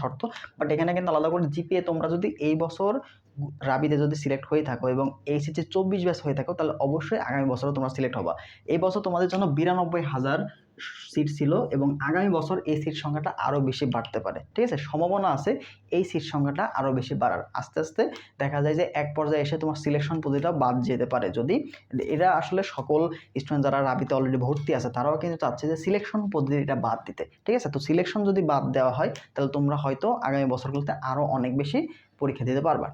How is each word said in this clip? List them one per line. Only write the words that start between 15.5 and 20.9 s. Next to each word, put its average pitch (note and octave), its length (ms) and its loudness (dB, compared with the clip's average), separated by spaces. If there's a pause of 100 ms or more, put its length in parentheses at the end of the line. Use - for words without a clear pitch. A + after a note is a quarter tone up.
এই F#3 120 4
সিট D3 220 -2
সংখ্যাটা C#3+ 320 2 (160)
আরও C3+ 100 2 (100)
বেশি C3+ 220 -4
বাড়ার। F#2 200 2 (180)
আস্তে - 240 -6
আস্তে F#3 180 -2 (400)
দেখা C#3+ 220 0
যায় D3+ 160 4
যে F3 40 4 (180)
এক D3 60 0 (100)
পর্যায়ে D3+ 280 2
এসে D3 180 -2
তোমার D#3 200 0
সিলেকশন D3 400 0
পদ্ধতিটা C#3+ 280 2 (120)
বাদ B2+ 120 4 (140)
যেতে B2 240 2